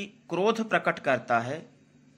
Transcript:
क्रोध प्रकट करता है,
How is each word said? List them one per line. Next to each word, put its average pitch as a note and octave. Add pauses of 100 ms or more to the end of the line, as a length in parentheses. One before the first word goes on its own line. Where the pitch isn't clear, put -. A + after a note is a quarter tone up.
(300)
क्रोध G#3 (100)
प्रकट E3+
करता B2
है, C3 (520)